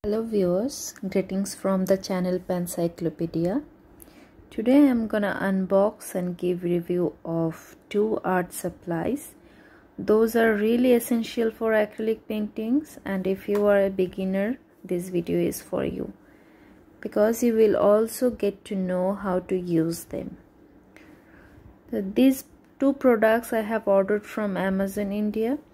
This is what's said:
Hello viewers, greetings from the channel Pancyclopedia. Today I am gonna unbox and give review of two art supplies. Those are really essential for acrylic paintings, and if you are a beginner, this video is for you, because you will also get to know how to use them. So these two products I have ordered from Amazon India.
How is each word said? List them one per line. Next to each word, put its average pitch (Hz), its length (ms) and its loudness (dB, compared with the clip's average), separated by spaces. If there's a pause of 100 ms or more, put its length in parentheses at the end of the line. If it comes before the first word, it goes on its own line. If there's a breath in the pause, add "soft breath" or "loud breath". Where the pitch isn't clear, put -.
(140)
Hello 226 120 -2
viewers, 202 680 0 (140)
greetings 190 480 -2
from 190 300 0
the 190 100 4
channel 185 420 -2
Pancyclopedia. 170 1300 -2 (840 loud breath)
Today 240 280 2
I 285 140 8
am 226 180 0
gonna 208 340 0
unbox 190 720 2
and 180 240 -4
give 180 240 -2
review 175 520 0 (100)
of 165 500 -4 (160)
two 214 320 0
art 180 300 0
supplies. 175 840 -6 (640 loud breath)
Those 220 380 2
are 226 180 4
really 233 380 4
essential 233 580 0
for 220 220 -2
acrylic 220 560 0
paintings, 220 760 -4
and 190 220 -4
if 190 220 -2
you 208 180 2
are 202 200 4
a 196 40 0
beginner, 190 680 -2 (260)
this 180 240 -4
video 175 320 -2
is - 200 -2
for - 240 -4
you, 190 280 -6 (880 loud breath)
because 220 420 0
you 240 120 2
will 220 220 4
also 220 540 2
get 202 360 -4
to 202 100 -6
know 185 380 -2
how 196 260 -2
to 185 180 -4
use 165 460 -2
them. - 320 -10 (1500 loud breath)
So 214 120 -4
these 254 420 2 (340)
two 277 140 2
products 233 600 4
I 226 100 0
have 214 260 -4
ordered 196 360 2
from 208 320 -6
Amazon 196 540 -2
India. 214 480 -2 (160)